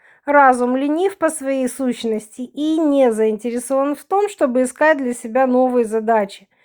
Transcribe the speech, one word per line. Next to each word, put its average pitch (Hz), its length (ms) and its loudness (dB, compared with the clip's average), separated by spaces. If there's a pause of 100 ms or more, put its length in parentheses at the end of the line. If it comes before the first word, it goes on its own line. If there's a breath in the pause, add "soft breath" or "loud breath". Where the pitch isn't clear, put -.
(260 soft breath)
Разум 254 500 4
ленив 302 420 -2
по 320 120 0
своей 269 400 -4
сущности 233 720 -6
и 302 380 -4
не 277 320 4
заинтересован 240 840 -2
в 277 120 -12
том, 403 220 0
чтобы 254 360 0
искать 302 340 0
для 247 160 -4
себя 240 320 -2
новые 247 400 2
задачи. 220 640 -2 (180 soft breath)